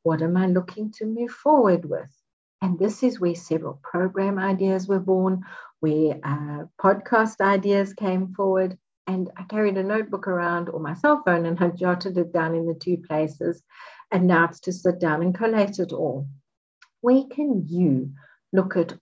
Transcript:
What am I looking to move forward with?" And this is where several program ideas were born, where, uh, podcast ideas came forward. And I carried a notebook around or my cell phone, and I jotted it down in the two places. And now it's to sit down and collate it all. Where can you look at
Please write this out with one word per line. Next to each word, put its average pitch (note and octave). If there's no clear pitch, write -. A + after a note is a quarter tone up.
What D#3+
am E3
I F#3
looking F#3
to A3
move A#3
forward G#3
with?" -
And F3+
this G#3
is B3
where F3
several D#3+
program F#3+
ideas F#3+
were G3
born, F#3
where, D#3
uh, D3
podcast G#3+
ideas G3
came F#3
forward. F#3+
And F#3
I F#3+
carried G#3
a F#3+
notebook G#3
around F3
or D#3+
my D#3
cell D4
phone, E3+
and E3+
I F3
jotted F3+
it E3+
down E3
in E3
the E3
two E3+
places. D#3
And F3+
now E3+
it's E3
to F#3
sit F3+
down D#3+
and F3+
collate G#3+
it F3
all. C#3
Where C4
can C4+
you D3
look F#3+
at E3+